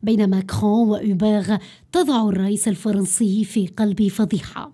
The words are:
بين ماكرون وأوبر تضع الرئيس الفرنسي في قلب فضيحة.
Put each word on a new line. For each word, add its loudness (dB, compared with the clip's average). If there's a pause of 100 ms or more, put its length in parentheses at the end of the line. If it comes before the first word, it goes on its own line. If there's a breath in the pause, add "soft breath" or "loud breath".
بين 2
ماكرون 2
وأوبر 0 (340 loud breath)
تضع 2
الرئيس 0
الفرنسي 0
في -2
قلب 0
فضيحة. -4